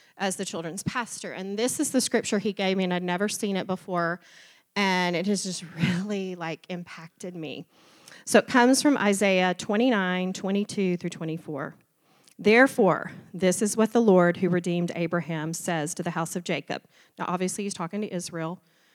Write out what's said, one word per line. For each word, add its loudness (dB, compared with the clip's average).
as -2
the -6
children's -8
pastor? -6
And -6
this 0
is -2
the 2
scripture 0
he -2
gave 0
me, 2
and 0
I'd -2
never -2
seen -4
it -4
before, -2
and 2
it -2
has 0
just -8
really, -2
like, -8
impacted -12
me. -10
So 6
it 4
comes 6
from 6
Isaiah 2
twenty-nine, 0
twenty-two -2
through -8
twenty-four. -8
"Therefore, 4
this 2
is -2
what 2
the 4
Lord 6
who 0
redeemed 0
Abraham -4
says -4
to -6
the -4
house -4
of -8
Jacob." -6
Now, -8
obviously, -4
he's -6
talking -6
to -6
Israel, -8